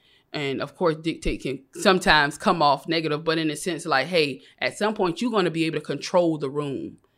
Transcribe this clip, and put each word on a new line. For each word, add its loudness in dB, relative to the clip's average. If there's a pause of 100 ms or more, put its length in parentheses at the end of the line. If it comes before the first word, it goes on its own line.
(320)
And -4
of -8
course, 0
dictate -4
can -6 (200)
sometimes 4
come 0
off 2
negative, -2
but 0
in 0
a -8
sense, -6
like, 2
hey, 0 (160)
at -4
some 0
point, -2
you're 0
gonna 2
be 0
able -4
to -6
control 0
the -4
room. -6 (220)